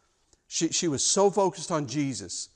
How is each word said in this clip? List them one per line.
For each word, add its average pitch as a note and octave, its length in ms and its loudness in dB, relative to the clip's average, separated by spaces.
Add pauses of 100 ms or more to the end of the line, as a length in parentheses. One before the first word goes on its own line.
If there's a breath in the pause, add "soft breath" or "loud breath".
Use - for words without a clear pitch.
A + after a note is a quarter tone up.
(480)
She, - 220 -2
she - 180 0
was C#3 160 0
so G3+ 280 4
focused F3+ 400 0
on D3+ 160 -2
Jesus A#2+ 680 -4